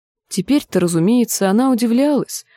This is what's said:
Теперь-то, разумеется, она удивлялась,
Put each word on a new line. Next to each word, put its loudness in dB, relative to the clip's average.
Теперь-то, -2
разумеется, 0
она 2
удивлялась, 0